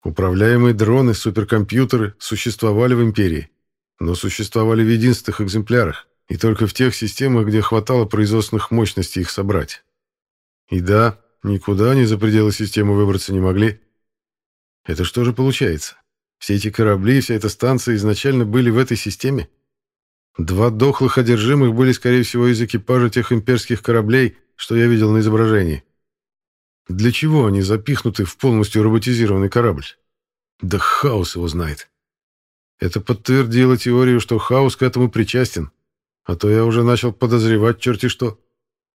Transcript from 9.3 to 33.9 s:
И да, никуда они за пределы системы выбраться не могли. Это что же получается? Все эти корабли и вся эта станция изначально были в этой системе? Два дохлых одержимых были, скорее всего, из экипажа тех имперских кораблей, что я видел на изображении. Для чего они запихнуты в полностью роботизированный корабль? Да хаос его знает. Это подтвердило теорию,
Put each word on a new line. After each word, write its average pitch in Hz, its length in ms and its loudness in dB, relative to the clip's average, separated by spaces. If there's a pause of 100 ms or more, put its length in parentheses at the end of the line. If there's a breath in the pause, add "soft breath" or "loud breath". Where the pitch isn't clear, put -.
И 95 100 -2
да, 104 400 2 (240)
никуда 101 480 0
они 131 140 4
за 107 120 0
пределы 107 340 2
системы 101 440 -2
выбраться 98 380 0
не 95 60 0
могли. 101 420 0 (1040)
Это 87 180 -4
что 120 220 -2
же 120 80 0
получается? 123 600 -2 (420)
Все - 180 -2
эти 101 140 -2
корабли 104 480 2
и 127 40 2
вся 120 120 -4
эта 107 160 -2
станция 120 460 -2
изначально 107 500 0
были 120 240 2
в 110 80 2
этой 127 180 0
системе? 107 540 -6 (880)
Два 92 320 0
дохлых 127 480 0
одержимых 120 560 2
были, 127 180 2
скорее 123 320 0
всего, 120 240 0
из 117 140 2
экипажа 120 480 0
тех 120 220 -2
имперских 117 500 -2
кораблей, 117 560 0 (180)
что - 200 -6
я 117 120 4
видел 107 240 4
на 110 80 4
изображении. 107 640 0 (1040)
Для 104 240 0
чего 156 360 0
они 98 140 2
запихнуты 107 640 -2
в - 140 -8
полностью 110 460 0
роботизированный 110 680 0
корабль? 104 360 0 (760)
Да 98 160 -4
хаос 104 580 -2
его 87 120 -6
знает. 78 420 -8 (880)
Это 95 220 -4
подтвердило 127 760 2
теорию, 123 440 2